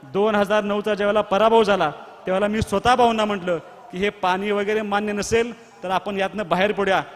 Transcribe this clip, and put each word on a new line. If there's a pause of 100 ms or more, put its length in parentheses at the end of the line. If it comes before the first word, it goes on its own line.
दोन
हजार
नऊचा
ज्यावेळेला
पराभव
झाला, (340)
त्यावेळेला
मी
स्वतः
भाऊंना
म्हटलं (340)
की,
"हे
पाणी
वगैरे
मान्य
नसेल, (300)
तर
आपण
यातनं
बाहेर
पडूया (140)